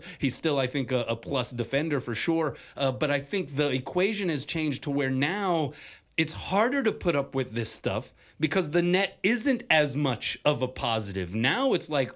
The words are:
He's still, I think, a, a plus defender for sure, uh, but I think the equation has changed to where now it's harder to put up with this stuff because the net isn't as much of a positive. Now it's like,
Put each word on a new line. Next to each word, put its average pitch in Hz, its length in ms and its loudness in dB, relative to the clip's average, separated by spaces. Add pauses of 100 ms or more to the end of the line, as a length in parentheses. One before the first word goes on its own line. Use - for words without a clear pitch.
(180)
He's 127 180 0
still, 147 240 0
I 131 80 0
think, 131 240 -4
a, 123 120 2
a 113 120 -2
plus 131 360 -2
defender 139 480 -2
for 120 160 -4
sure, 165 400 0 (220)
uh, 135 140 2
but 139 200 0
I 143 80 2
think 143 380 -4
the 143 120 2
equation 185 600 0
has 147 160 -2
changed 156 380 -2
to 151 60 -4
where 139 200 0
now 160 640 0 (440)
it's 160 160 0
harder 240 500 2
to 214 80 4
put 170 240 0
up 139 180 -2
with 127 200 -2
this 117 180 -2
stuff - 420 -4 (260)
because 151 320 0
the 170 100 4
net 180 420 2
isn't 233 460 2
as 151 260 4
much 139 480 0
of 143 180 2
a 127 60 2
positive. 101 640 -2
Now 185 400 2
it's 170 160 -2
like, 139 260 0